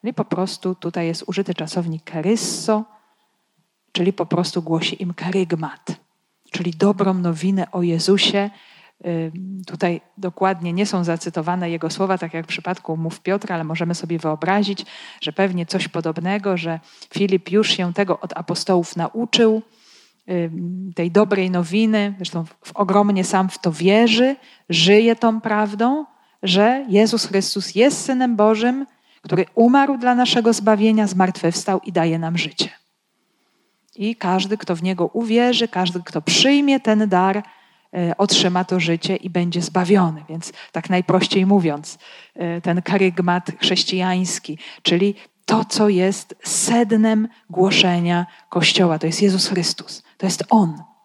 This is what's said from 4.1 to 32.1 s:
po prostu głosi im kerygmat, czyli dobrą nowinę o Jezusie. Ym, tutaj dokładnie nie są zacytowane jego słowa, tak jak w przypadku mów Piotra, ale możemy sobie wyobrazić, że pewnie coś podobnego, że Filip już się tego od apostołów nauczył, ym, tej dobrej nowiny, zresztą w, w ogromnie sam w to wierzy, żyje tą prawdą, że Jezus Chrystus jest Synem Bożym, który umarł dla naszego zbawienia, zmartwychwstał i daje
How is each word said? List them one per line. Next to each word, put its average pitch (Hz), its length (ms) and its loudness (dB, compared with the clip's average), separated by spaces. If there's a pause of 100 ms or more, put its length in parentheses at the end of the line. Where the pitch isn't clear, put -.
po 175 120 -4
prostu 175 360 -2
głosi 160 420 -4
im 175 100 -4
kerygmat, 170 800 -4 (560)
czyli 175 200 -4
dobrą 190 420 2
nowinę 180 580 -2
o 175 100 -4
Jezusie. 190 680 2 (560)
Ym, 175 600 -8
tutaj 175 340 -4 (160)
dokładnie 180 560 -2
nie 196 120 0
są 190 180 -2
zacytowane 170 680 -4
jego 165 200 -4
słowa, 190 280 -2
tak 165 160 -8
jak 165 120 -8
w - 40 -20
przypadku 175 480 -8
mów 165 220 -6
Piotra, 196 360 -4
ale 165 80 -6
możemy 165 320 -4
sobie 165 240 -6
wyobrazić, 185 640 -2 (360)
że 151 120 -8
pewnie 180 320 0
coś 185 220 -4
podobnego, 175 720 -4
że 165 220 -6 (340)
Filip 190 380 0
już 214 200 2
się 175 220 -2
tego 185 260 0
od - 180 -10
apostołów 175 580 -2
nauczył, 220 680 0 (680)
ym, 175 680 -6
tej 175 160 -2
dobrej 196 400 2
nowiny, 202 680 0
zresztą 170 280 -6
w, - 180 -20
w - 100 -18
ogromnie 202 500 2
sam 185 260 0
w - 100 -12
to 175 120 0
wierzy, 220 640 4 (340)
żyje 202 460 6
tą 226 260 0
prawdą, 214 640 0 (380)
że 214 460 2
Jezus 214 360 4
Chrystus 190 500 -4
jest 247 300 4
Synem 254 300 0
Bożym, 220 500 2 (360)
który 185 240 0 (100)
umarł 269 420 4
dla 247 180 2
naszego 240 380 2
zbawienia, 214 540 2
zmartwychwstał 185 760 0
i 208 80 -10
daje 165 280 0